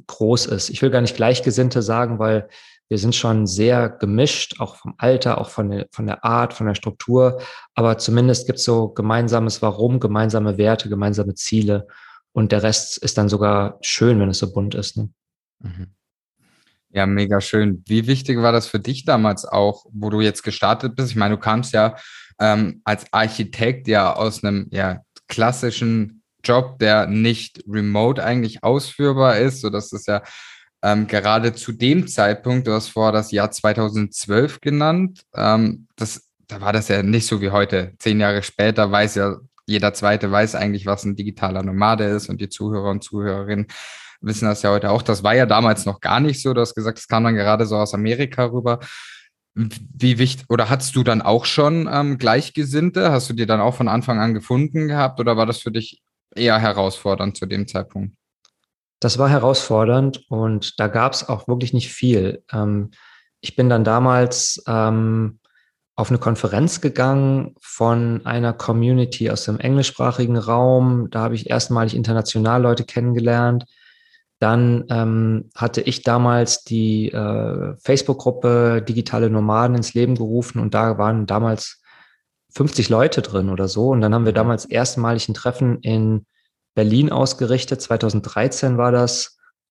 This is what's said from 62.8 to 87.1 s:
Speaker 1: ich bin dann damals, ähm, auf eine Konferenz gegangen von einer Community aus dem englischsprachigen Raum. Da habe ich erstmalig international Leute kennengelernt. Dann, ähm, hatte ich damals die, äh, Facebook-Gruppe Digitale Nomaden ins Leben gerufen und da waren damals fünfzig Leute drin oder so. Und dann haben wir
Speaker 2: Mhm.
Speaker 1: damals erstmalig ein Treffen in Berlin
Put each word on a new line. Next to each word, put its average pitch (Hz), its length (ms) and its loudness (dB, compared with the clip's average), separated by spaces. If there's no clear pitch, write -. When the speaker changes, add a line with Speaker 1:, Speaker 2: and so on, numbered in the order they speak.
Speaker 1:
ich - 160 -10
bin 127 140 4
dann 113 120 4
damals, 123 840 2
ähm, 110 720 0
auf 110 140 -2
eine 123 80 2
Konferenz 113 600 0
gegangen 135 800 0
von 117 640 0
einer 120 260 -2
Community 120 800 0
aus 113 140 -4
dem 107 160 -4
englischsprachigen 127 760 0
Raum. 123 760 2
Da 113 80 -2
habe 113 160 -2
ich - 120 -10
erstmalig 117 460 0
international 113 640 0
Leute 120 220 2
kennengelernt. 120 800 0
Dann, 120 500 2
ähm, 113 640 0
hatte - 280 -4
ich - 200 -4
damals 120 640 2
die, 110 480 0
äh, 104 640 -4
Facebook-Gruppe 120 1040 2
Digitale 113 480 -2
Nomaden 110 460 2
ins 113 180 -4
Leben 120 220 2
gerufen 113 420 -4
und 110 160 -2
da 110 240 2
waren 107 280 0
damals 110 540 -2
fünfzig 139 360 -2
Leute 120 340 2
drin 98 260 -2
oder 95 200 -2
so. 113 220 0
Und 127 100 2
dann 107 140 2
haben 117 100 2
wir 110 80 2
Speaker 2:
Mhm. 95 40 -4
Speaker 1:
damals 113 280 0
erstmalig 117 640 -2
ein 110 60 -4
Treffen 123 440 0
in 110 480 0
Berlin 117 380 2